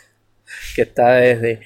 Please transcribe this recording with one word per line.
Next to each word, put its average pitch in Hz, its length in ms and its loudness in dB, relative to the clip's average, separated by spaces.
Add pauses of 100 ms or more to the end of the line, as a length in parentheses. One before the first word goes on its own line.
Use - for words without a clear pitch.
(260)
<laughs> - 500 -18
que 127 60 0
está 123 320 0
desde 117 520 0